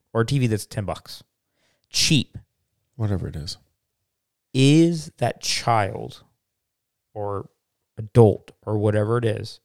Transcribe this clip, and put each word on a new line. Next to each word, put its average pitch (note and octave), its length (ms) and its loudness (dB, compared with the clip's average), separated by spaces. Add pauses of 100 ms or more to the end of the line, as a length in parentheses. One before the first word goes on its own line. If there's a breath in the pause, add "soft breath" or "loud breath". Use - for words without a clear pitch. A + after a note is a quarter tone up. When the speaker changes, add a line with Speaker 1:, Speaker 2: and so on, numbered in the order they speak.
(140)
Speaker 1:
Or A2+ 80 0
a A2+ 40 -2
T C3+ 140 -2
V B2 80 0
that's G#2+ 180 -4
ten G#2 200 -10
bucks. - 380 -12 (680)
Cheap. - 480 0 (580)
Speaker 2:
Whatever G2+ 320 -4
it - 80 -12
is. D2+ 220 -12 (960)
Speaker 1:
Is D#3 640 4
that - 240 -4
child - 840 -4 (920)
or G2+ 360 -8 (480)
adult A2 540 4 (140)
or G#2+ 120 -4
whatever G#2+ 400 0
it A#2+ 80 -2
is, G#2 400 -6